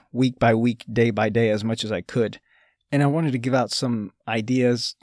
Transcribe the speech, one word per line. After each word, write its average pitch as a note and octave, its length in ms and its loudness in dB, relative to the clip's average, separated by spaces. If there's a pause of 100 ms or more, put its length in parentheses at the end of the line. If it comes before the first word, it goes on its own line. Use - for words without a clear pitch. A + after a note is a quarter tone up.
(100)
week B2+ 280 0
by A2+ 160 4
week, A#2 360 0
day A#2 200 2
by G#2+ 180 0
day, A2+ 220 2
as G#2+ 120 0
much A2+ 220 -4
as G#2+ 80 -4
I F2+ 80 -4
could. A2 400 -4 (500)
And C#3+ 120 2
I C#3+ 40 4
wanted D3+ 260 0
to B2+ 60 -2
give B2 140 -2
out B2 180 0
some A2+ 420 -4 (140)
ideas, A#2+ 760 0